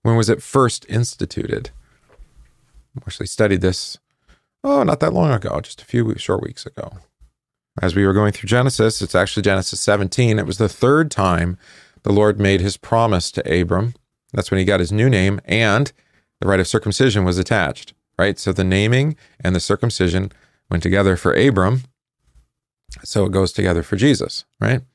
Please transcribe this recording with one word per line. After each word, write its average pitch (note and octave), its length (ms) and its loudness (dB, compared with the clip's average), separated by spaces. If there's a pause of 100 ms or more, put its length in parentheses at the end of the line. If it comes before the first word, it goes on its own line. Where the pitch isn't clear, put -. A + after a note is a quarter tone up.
When A2+ 140 2
was A2 120 2
it A2 140 0
first - 480 -2
instituted? - 800 -6 (1300)
We C3 100 -12
actually - 220 -10
studied G2 340 0
this, - 380 -2 (640)
oh, C#4 180 2
not C#3+ 200 0
that E3 120 0
long E3+ 180 2
ago, G2 300 -4
just - 220 -20
a - 20 -20
few A#2+ 200 -2
we-, G#2+ 120 -4
short - 240 -4
weeks - 240 -12
ago. - 320 -14 (800)
As F2+ 160 0
we G2 120 4
were F#2+ 60 4
going G#2 180 2
through - 160 -12
Genesis, A#2 560 0
it's F2+ 100 -8
actually F#2 300 0
Genesis F#2+ 360 0
seventeen. G#2 600 0
It - 80 -4
was F#2 100 -6
the G#2+ 100 2
third D3 440 2
time F2+ 460 0 (440)
the G#2 100 0
Lord G#2 280 4
made G2 220 2
his G2 140 -2
promise A2+ 560 0
to F2 300 0
Abram. F#2 320 -2 (400)
That's - 160 -4
when G2 80 0
he F#2 80 2
got F#2+ 140 2
his F2 120 -2
new A2 180 2
name, G2 360 2
and A2 460 0 (500)
the - 60 -2
rite F#2+ 120 4
of F2+ 80 0
circumcision G#2+ 560 0
was F2+ 140 0
attached, F#2 560 -4 (240)
right? G2 220 0
So G2 120 -4
the F#2+ 120 0
naming A2+ 520 2 (240)
and F2+ 160 0
the E2+ 40 0
circumcision F#2+ 720 0 (380)
went F2 120 -2
together F#2+ 340 2
for E2+ 180 0
Abram, A#2 500 2 (1200)
so G2+ 220 -2
it G2 60 -2
goes F#2+ 220 0
together F2+ 300 0
for G2+ 140 -4
Jesus, - 480 0 (140)
right? B2 220 -2 (140)